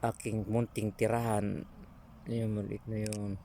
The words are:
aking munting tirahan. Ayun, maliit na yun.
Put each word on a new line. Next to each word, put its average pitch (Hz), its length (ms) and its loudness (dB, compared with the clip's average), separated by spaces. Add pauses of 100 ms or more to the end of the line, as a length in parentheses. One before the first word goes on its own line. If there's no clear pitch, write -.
aking 110 400 0
munting 110 480 2
tirahan. 110 720 2 (640)
Ayun, 113 240 0
maliit 104 320 -4
na 110 160 -2
yun. 104 320 -2 (100)